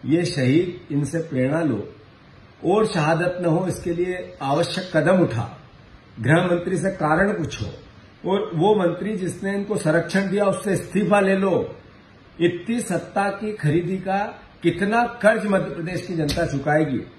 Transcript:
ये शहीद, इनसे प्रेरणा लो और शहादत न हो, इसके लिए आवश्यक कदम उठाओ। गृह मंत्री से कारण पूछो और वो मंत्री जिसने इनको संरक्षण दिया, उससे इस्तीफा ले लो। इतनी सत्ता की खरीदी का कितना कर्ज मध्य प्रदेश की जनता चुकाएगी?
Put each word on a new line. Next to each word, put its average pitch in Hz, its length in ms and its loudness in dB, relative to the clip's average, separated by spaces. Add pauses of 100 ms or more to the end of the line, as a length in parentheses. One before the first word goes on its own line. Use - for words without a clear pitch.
ये 165 200 2
शहीद, 147 560 0 (100)
इनसे 147 280 -2
प्रेरणा 143 420 -2
लो 123 320 -2 (720)
और 208 220 4
शहादत 165 540 0
न 175 40 -2
हो, 170 220 2
इसके 170 260 -4
लिए 180 480 -4
आवश्यक 165 560 -2
कदम 170 200 4
उठाओ। 120 320 0 (760)
गृह 147 120 6
मंत्री 175 420 2
से 185 120 0
कारण 170 420 2
पूछो 147 340 -4 (680)
और 196 220 0
वो 190 220 4
मंत्री 190 400 0
जिसने 196 400 -4
इनको 202 220 -2
संरक्षण 190 520 2
दिया, 202 160 2
उससे 190 280 0
इस्तीफा 202 460 2
ले 190 160 4
लो। 190 400 0 (680)
इतनी 196 400 0
सत्ता 196 480 -2
की 208 240 -6
खरीदी 175 440 0
का 196 420 -4 (240)
कितना 196 400 2
कर्ज 214 420 2
मध्य 190 300 0
प्रदेश 170 320 -6
की 180 80 -6
जनता 160 300 0
चुकाएगी? 143 560 0 (180)